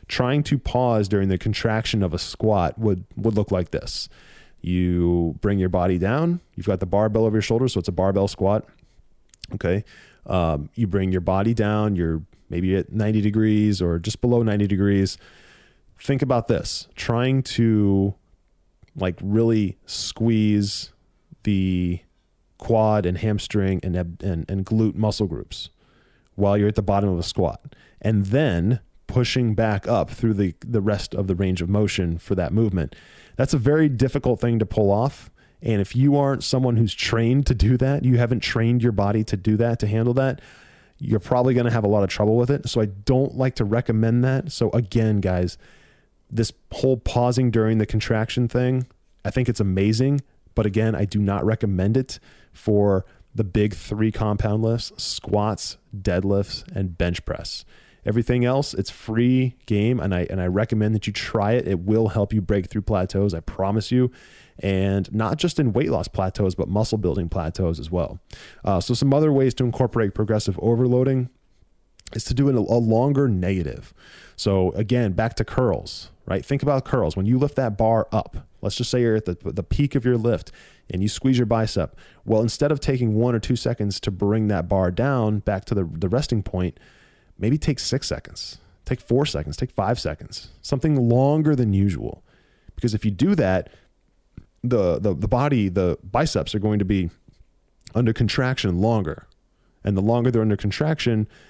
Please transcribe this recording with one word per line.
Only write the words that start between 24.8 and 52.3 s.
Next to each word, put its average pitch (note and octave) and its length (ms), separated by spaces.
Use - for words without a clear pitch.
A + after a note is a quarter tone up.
muscle G#2+ 320
groups - 440
while G2+ 200
you're G#2 120
at G2+ 80
the G#2 60
bottom G2+ 280
of F2 100
a E2 40
squat, - 520
and G#2 260
then A2+ 520
pushing A#2+ 460
back G#2+ 340
up G#2+ 220
through A2+ 240
the, G2 200
the A#2 160
rest G2+ 320
of F#2+ 140
the F#2+ 80
range F#2 260
of E2+ 60
motion G2 500
for - 180
that F2 180
movement. F#2+ 420
That's C3+ 180
a D#3 40
very D3 320
difficult B2+ 500
thing A#2 200
to G#2+ 60
pull G2+ 260
off. A#2 380
And A2 200
if - 140
you C#3+ 220
aren't C#3 260
someone B2+ 340
who's A2+ 180
trained A#2+ 520
to C3 60
do A2+ 240
that, C3+ 280
you B2+ 120
haven't A#2+ 220
trained A#2 420
your A#2 120
body G#2 320
to G#2+ 120
do G#2+ 200
that, A#2 220
to G#2+ 80
handle A2+ 280
that, C3 260
you're - 220
probably B2 340
gonna A#2+ 160
have A2+ 140
a G2+ 60
lot G#2 140
of F#2+ 60
trouble G#2+ 280
with A#2+ 120
it. C#3+ 200
So A#2 120
I G#2+ 40
don't B2+ 500
like C3 200
to A#2 100
recommend A2+ 580
that. C3 280
So - 200
again, A2 480
guys, F2+ 380
this A2+ 220
whole C3 260
pausing B2 540
during A2 260
the G#2+ 80
contraction A2+ 640
thing, B2+ 400
I G#2 40
think B2+ 200
it's A2+ 100
amazing. G#2+ 640
But A2 100
again, G#2+ 300
I G2+ 100
do G#2 140
not G2 260
recommend G#2 520
it - 220